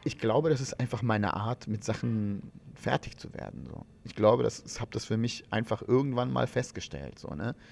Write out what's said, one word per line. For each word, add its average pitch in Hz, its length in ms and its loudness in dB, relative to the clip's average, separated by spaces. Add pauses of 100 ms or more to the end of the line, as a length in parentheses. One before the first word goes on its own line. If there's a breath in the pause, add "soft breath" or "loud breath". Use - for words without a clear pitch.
Ich - 140 -2
glaube, 139 320 4
das 131 100 4
ist - 180 -6
einfach 123 220 -2
meine 107 340 4
Art, 113 320 -2
mit 107 160 -2
Sachen 107 680 -2 (220)
fertig - 420 -2
zu - 160 -14
werden. - 340 -10
So. - 200 -12 (180)
Ich - 100 -14
glaube, 110 280 6
das, 113 220 0
ich - 160 -10
hab 113 120 -6
das - 140 -4
für 110 100 0
mich 117 340 -2
einfach 110 320 -2
irgendwann 127 480 2
mal 127 160 2
festgestellt. - 720 -6
So, - 160 -10
ne? 98 200 -4 (180 soft breath)